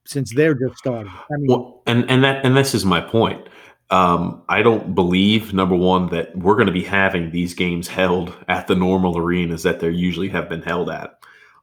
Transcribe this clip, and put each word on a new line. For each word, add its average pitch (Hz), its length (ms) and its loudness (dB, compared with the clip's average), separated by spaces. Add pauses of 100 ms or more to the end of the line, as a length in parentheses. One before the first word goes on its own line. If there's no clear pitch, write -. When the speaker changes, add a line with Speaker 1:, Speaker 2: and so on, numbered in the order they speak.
Speaker 1:
since 131 280 -8
they're 151 200 2
just 123 240 -4
starting? 113 340 -8
I 143 260 -10
mean 143 100 -2
Speaker 2:
Well, 123 380 0
and, 120 240 2
and 127 140 4
that, 135 220 0
and 127 100 4
this 135 180 4
is 98 120 -2
my 92 160 2
point. - 480 -2 (400)
Um, 90 580 2
I 101 160 2
don't 110 320 2
believe, 98 580 2
number 95 220 2
one, 90 340 2
that 82 280 -6
we're 95 180 2
gonna 104 160 4
be 87 120 -2
having 95 460 0
these 87 240 -4
games 87 360 -4
held 90 440 0 (140)
at 90 200 -4
the 98 80 2
normal 90 420 2
arenas 85 460 -2
that 87 180 0
they 85 80 -2
usually 87 400 -4
have 85 180 -4
been 82 140 -10
held 85 280 -4
at. - 300 -12 (440)